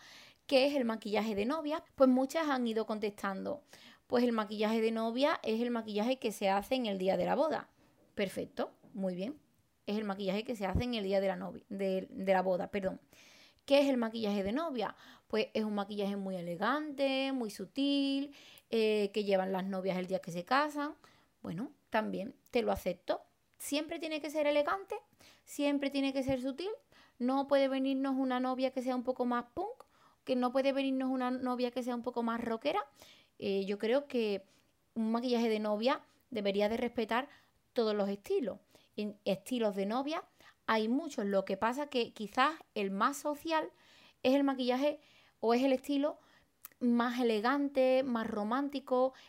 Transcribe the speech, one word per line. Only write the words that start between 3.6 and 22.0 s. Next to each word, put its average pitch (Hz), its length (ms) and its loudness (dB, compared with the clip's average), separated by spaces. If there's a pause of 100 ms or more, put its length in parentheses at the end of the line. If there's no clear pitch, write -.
"Pues 247 180 2
el 240 80 4
maquillaje 214 480 0
de 220 100 4
novia 233 520 0
es 220 180 0
el 240 100 0
maquillaje 220 480 0
que 220 140 -2
se 202 160 0
hace 202 280 2
en 247 100 0
el 196 100 -2
día 185 220 2
de 175 80 2
la 180 80 2
boda". 285 340 0 (460)
Perfecto, - 580 -4 (220)
muy 190 200 -4
bien. 220 240 -6 (480)
Es 214 120 -2
el 220 60 -2
maquillaje 196 400 -2
que 247 120 -6
se 202 80 -6
hace 185 200 0
en 247 100 -4
el 208 100 -2
día 196 160 2
de 196 80 2
la 185 80 -2
novia, 180 320 -10
de, 190 420 -2
de 190 220 0
la 185 80 6
boda, 185 300 0
perdón. 190 300 -4 (680)
¿Qué 277 140 6
es 277 80 4
el 254 100 2
maquillaje 220 440 -2
de 196 100 -2
novia? 269 440 -4 (300)
Pues 214 260 -2
es 214 100 0
un 214 120 -4
maquillaje 202 420 -2
muy 190 200 -6
elegante, 269 960 -2
muy 240 180 -4
sutil, 277 840 -2 (360)
eh, 214 420 2
que 214 120 -2
llevan 190 280 2
las 185 120 -2
novias 190 340 -2
el 180 80 -4
día 185 140 -2
que 170 120 -12
se 175 120 -8
casan. 294 500 0 (480)
Bueno, 196 280 -6 (200)
también 202 440 -2 (160)